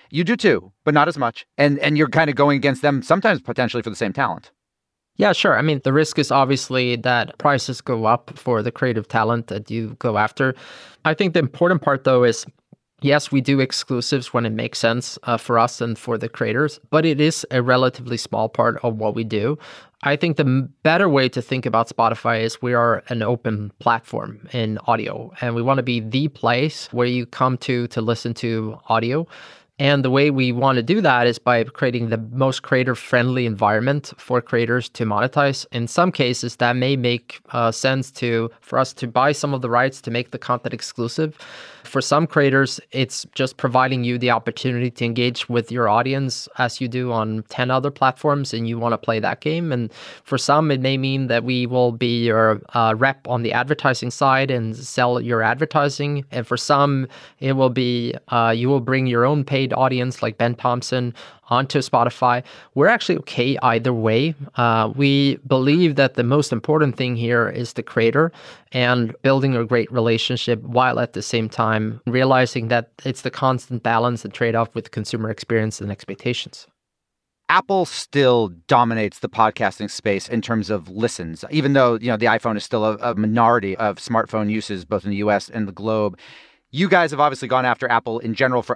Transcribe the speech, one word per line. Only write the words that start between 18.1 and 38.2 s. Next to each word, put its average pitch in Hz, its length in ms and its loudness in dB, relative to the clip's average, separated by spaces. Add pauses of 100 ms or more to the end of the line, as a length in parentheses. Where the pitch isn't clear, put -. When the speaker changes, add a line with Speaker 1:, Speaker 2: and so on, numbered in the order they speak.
Speaker 2:
small 110 320 -2
part 117 320 0
of 117 140 -2
what 107 180 -2
we 113 100 -4
do. 110 320 -2 (460)
I 143 140 0
think 160 220 0
the 156 60 2
m-, 131 380 0
better 180 260 4
way 135 220 4
to 131 100 -6
think 123 280 -4
about 113 220 0
Spotify 113 520 0
is 113 180 -4
we 123 140 -2
are 117 360 2
an 117 120 -4
open 107 560 -2
platform 110 760 -4
in 110 360 -2
audio, 110 440 -4 (100)
and 120 120 -4
we 117 80 -2
wanna 131 220 0
be 120 160 -2
the 127 300 -2
place 123 600 -2
where 120 140 0
you 123 220 -2
come 127 320 -2
to, 120 300 -2
to - 120 -6
listen 113 320 -2
to 110 460 -4 (100)
audio. 120 380 0 (500)
And 139 260 2
the 131 60 0
way 139 220 4
we 131 200 2
wanna 127 300 2
do 165 200 0
that 123 260 4
is 117 100 0
by 120 280 2
creating 120 440 -2
the 110 80 0 (140)
most 131 320 -2
creator-friendly 127 840 0
environment 110 720 0
for 127 240 -2
creators 117 480 -2
to - 160 -6
monetize. 131 680 0
In 117 160 -4
some 175 240 0
cases, 123 440 -2
that 120 200 0
may 127 200 0
make, 123 440 -2 (120)
uh, 117 200 0
sense 131 420 -2
to, 117 360 -2 (120)